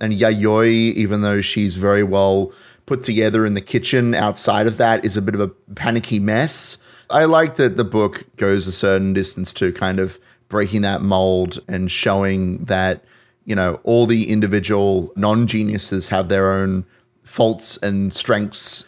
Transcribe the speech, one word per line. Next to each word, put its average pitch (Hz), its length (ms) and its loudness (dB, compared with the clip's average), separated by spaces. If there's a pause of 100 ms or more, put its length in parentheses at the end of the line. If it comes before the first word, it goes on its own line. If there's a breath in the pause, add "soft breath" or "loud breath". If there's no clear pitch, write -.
And 110 140 -2
Yayoi, 107 560 4 (240)
even 104 260 0
though 101 220 2
she's 98 340 -2
very 101 260 2
well 98 480 2 (360 loud breath)
put 131 180 -4
together 110 420 2
in 104 80 0
the 101 60 -2
kitchen, 120 540 0
outside 104 520 0
of 110 120 0
that 113 260 2
is 98 120 -2
a 104 60 0
bit 104 140 -2
of 101 40 -2
a 101 80 0 (280)
panicky 113 420 -2
mess. 110 600 -2 (320 soft breath)
I 156 160 4
like 160 300 4
that 123 200 2
the 120 80 2
book 104 400 -2 (120)
goes 98 300 0
a 95 60 -4
certain 95 400 0
distance 92 420 -4
to 92 180 0
kind 95 280 -2
of 92 180 -4 (300 soft breath)
breaking 104 340 -2
that 98 200 -2
mold 92 640 0
and 92 200 -4
showing 98 760 -2
that, 92 400 -2 (400 soft breath)
you 107 100 -6
know, 92 300 0
all 117 220 4
the 110 220 0
individual 101 840 0
non-geniuses 107 920 -2
have 95 200 -2
their 95 240 2
own 95 320 -2 (380 soft breath)
faults - 540 -2
and 98 360 -2
strengths. - 760 -2